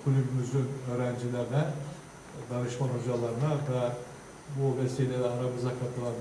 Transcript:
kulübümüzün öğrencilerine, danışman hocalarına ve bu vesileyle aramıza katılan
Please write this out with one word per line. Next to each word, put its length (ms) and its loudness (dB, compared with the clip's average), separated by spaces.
kulübümüzün 640 4
öğrencilerine, 680 0
danışman 360 0
hocalarına 680 2
ve 360 2
bu 240 4
vesileyle 400 2
aramıza 460 0
katılan 520 -2